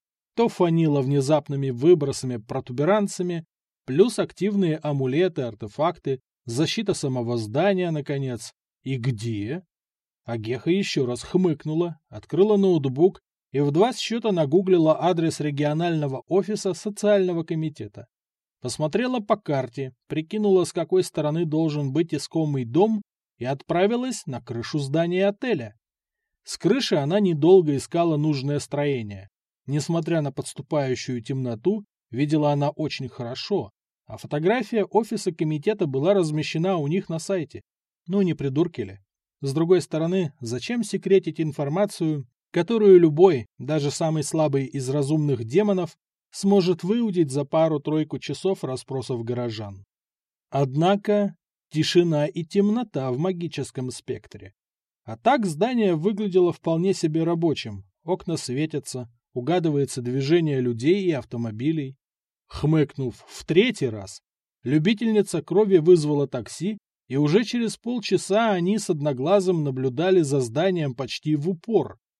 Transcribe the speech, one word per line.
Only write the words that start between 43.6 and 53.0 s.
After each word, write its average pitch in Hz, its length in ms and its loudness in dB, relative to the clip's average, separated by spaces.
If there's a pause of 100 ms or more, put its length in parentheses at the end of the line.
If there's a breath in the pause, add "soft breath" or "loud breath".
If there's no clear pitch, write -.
самый 156 340 -2
слабый 143 420 0
из 131 240 -6
разумных 143 540 0
демонов, 180 540 0 (340)
сможет 185 520 2
выудить 180 480 0
за 139 120 -2
пару-тройку 156 760 0
часов 185 440 -4
расспросов 127 600 -6
горожан? 110 600 -6 (680)
Однако 190 840 0 (360)
тишина 156 560 2
и 170 160 -8
темнота 202 680 0